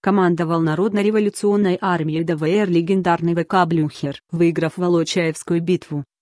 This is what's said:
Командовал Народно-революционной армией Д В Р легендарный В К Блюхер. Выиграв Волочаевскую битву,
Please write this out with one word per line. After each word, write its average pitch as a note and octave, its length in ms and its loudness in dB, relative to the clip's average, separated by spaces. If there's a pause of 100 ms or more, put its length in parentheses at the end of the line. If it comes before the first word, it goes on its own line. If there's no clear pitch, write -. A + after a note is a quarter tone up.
Командовал E3+ 600 2
Народно-революционной G3+ 1160 0
армией D#3+ 440 -2
Д D#3+ 140 -2
В D3+ 60 -4
Р G3 280 2
легендарный E3+ 640 2
В E3+ 80 0
К F3+ 240 0
Блюхер. D3+ 520 -4 (120)
Выиграв E3 460 0
Волочаевскую E3+ 840 0
битву, D#3+ 440 -4 (160)